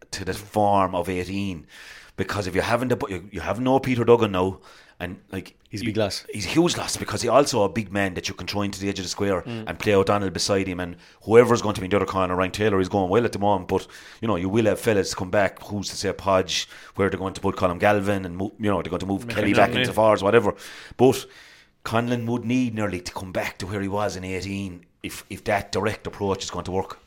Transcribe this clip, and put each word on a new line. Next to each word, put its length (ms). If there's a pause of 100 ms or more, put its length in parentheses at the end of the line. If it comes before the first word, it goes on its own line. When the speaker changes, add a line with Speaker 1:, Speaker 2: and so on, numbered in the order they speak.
(100)
Speaker 1:
to 140
the 100
form 600
of 140
eighteen. 580 (500)
Because 300
if 80
you 60
haven't, 320 (160)
you, 240
you 80
have 200
no 200
Peter 240
Duggan 280
now, 280 (380)
and, 200 (140)
like, 240 (140)
Speaker 2:
He's 100
a 40
Speaker 1:
you, 80
Speaker 2:
big 40
loss. 340
Speaker 1:
he's 140
a 60
huge 260
loss 220
because 240
he's 80
also 320
a 80
big 200
man 240
that 140
you 60
can 120
throw 140
into 180
the 120
edge 80
of 80
the 20
square 320
Speaker 3:
Mm. 280
Speaker 1:
and 100
play 160
O'Donnell 340
beside 380
him, 140
and 160 (260)
whoever's 400
going 140
to 40
be 60
the 100
other 80
corner. 320
Ryan 140
Taylor 300
is 100
going 180
well 160
at 80
the 60
moment, 300
but, 180 (340)
you 80
know, 80
you 140
will 160
have 140
fellas 340
come 160
back. 320
Who's 280
to 60
say 160
Podge, 560 (280)
where 120
they're 100
going 160
to 60
put 160
Colm 220
Galvin, 480
and 100
mo-, 220
you 120
know, 120
they're 80
going 100
to 60
move 200
Speaker 3:
McInerney. 100
Speaker 1:
Kelly 180
back 200
into 200
forwards, 280
whatever. 320 (440)
But 260 (600)
Conlon 420
would 180
need 300
nearly 260
to 120
come 200
back 260
to 80
where 140
he 80
was 280
in 80
eighteen 600 (180)
if, 280
if 140
that 280
direct 340
approach 380
is 60
going 160
to 40
work. 360